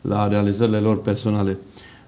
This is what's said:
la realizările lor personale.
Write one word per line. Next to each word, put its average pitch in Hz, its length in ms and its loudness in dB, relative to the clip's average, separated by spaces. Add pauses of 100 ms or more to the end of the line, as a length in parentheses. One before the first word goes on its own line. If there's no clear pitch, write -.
la 104 260 0
realizările 104 520 2
lor 107 220 0
personale. 101 560 -2 (500)